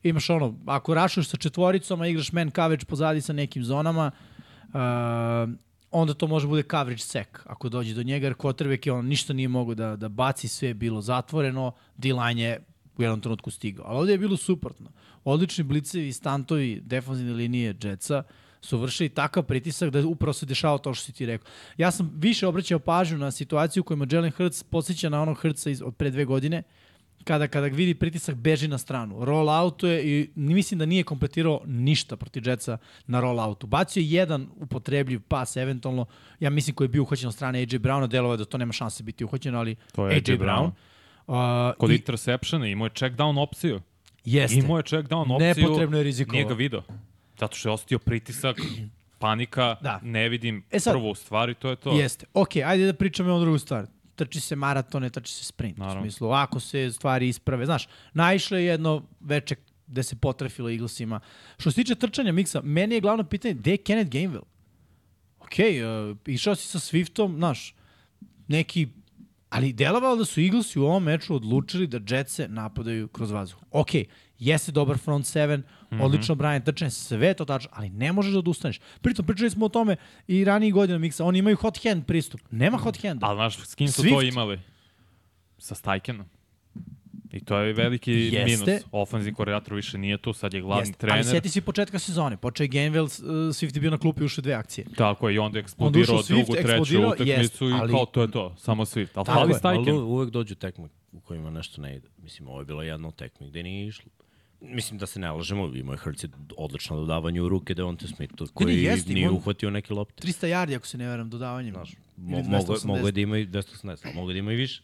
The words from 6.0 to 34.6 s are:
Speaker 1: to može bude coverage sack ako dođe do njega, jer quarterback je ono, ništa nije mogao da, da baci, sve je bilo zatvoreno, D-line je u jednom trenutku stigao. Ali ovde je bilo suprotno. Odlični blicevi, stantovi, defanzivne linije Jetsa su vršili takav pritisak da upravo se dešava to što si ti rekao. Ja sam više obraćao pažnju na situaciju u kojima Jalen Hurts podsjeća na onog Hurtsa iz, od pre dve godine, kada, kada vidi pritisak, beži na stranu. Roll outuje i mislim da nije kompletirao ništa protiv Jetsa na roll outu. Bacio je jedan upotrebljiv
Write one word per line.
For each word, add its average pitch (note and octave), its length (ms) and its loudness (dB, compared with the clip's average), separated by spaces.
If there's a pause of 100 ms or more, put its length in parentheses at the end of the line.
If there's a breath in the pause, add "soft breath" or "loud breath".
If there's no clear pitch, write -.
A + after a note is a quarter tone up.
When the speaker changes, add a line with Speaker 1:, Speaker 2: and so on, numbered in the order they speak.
Speaker 1:
to D#3+ 140 -2
može D#3 200 0
bude D3 160 2
coverage C3+ 360 -2
sack - 300 -6 (160)
ako - 240 -8
dođe A2+ 240 -4
do A#2 100 -4
njega, C3+ 220 -2
jer C3 100 -2
quarterback C3+ 520 -2
je C3+ 60 0
ono, B2 80 -2
ništa C#3 320 -2
nije C3 140 0
mogao B2 280 0
da, A2 200 -4
da G#2+ 140 -6
baci, B2 380 0
sve C3 200 -4
je A#2+ 60 -2
bilo A2 280 -2
zatvoreno, B2+ 720 -2 (260 soft breath)
D-line B2 420 0
je A#2 200 0 (380)
u - 40 -2
jednom A2+ 200 2
trenutku A2 300 -6
stigao. G2 360 -10
Ali A2+ 120 -4
ovde F#3 120 4
je G3 60 6
bilo G3 200 0
suprotno. - 540 -4 (320 soft breath)
Odlični D#3 400 2
blicevi, D3 500 -2
stantovi, C#3 680 -2
defanzivne B2+ 520 -4
linije A#2 480 0
Jetsa G#2 420 -2 (380 soft breath)
su - 160 -2
vršili B2+ 320 -2
takav D3 340 0
pritisak C#3+ 460 -2
da C#3 120 2
upravo D3 320 0
se D3 120 -6
dešava C#3 320 0
to C3+ 160 -4
što - 120 -8
si A#2+ 80 -16
ti C3+ 120 -8
rekao. A#2 220 -4 (300 loud breath)
Ja E3+ 140 4
sam E3+ 240 -2
više F#3+ 320 2
obraćao F3 320 0
pažnju E3 380 2
na C#3 140 -2
situaciju D3+ 500 0
u - 20 -4
kojima D3 260 -2
Jalen E3 220 2
Hurts F3+ 320 -2
podsjeća E3 460 -2
na D3 120 0
onog D#3 160 0
Hurtsa D3+ 320 -2
iz, C#3 120 -4
od B2 140 -8
pre C#3+ 140 0
dve C3+ 160 0
godine, C#3 380 0 (600 soft breath)
kada, D3+ 240 2
kada C#3+ 200 0
vidi E3 280 2
pritisak, E3 400 -4
beži D3 320 2
na C#3+ 100 -2
stranu. A#2 480 -6
Roll D3+ 260 4
outuje E3+ 540 2
i D3 300 2
mislim E3 420 2
da D#3 80 0
nije F3 180 4
kompletirao D3+ 600 0
ništa C3 500 2
protiv - 320 -8
Jetsa A#2+ 300 -2 (300 loud breath)
na B2 120 2
roll B2 200 2
outu. G#2+ 280 -4
Bacio E3 340 0
je D#3 80 0
jedan D#3+ 460 2
upotrebljiv C3 680 -2